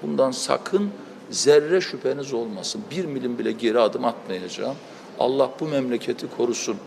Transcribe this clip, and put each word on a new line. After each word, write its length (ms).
Bundan 280
sakın 580
zerre 520
şüpheniz 520
olmasın. 480
Bir 140
milim 340
bile 120
geri 280
adım 260
atmayacağım. 720
Allah 400
bu 80
memleketi 580
korusun. 500